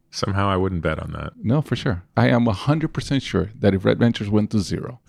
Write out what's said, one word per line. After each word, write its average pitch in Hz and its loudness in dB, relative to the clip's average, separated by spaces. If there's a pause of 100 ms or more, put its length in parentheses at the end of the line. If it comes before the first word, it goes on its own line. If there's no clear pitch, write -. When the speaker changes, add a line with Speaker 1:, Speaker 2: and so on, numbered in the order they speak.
Speaker 1:
Somehow 98 -2
I 98 2
wouldn't 92 0
bet 80 -2
on 80 -8
that. 76 -8
Speaker 2:
No, 151 0
for - -4
sure. 90 -4 (120)
I 120 4
am 120 4
a 107 2
hundred 151 -2
percent 135 -2
sure 92 -2
that 101 4
if 95 0
Red 110 4
Ventures 117 2
went 107 2
to 110 2
zero. - -4